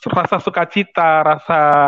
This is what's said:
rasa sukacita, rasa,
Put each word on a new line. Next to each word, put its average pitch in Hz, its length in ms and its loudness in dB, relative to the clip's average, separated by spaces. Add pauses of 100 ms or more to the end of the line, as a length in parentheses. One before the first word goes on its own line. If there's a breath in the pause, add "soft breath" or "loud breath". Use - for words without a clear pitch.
rasa 180 400 -4
sukacita, 170 800 -2
rasa, 156 380 0 (260)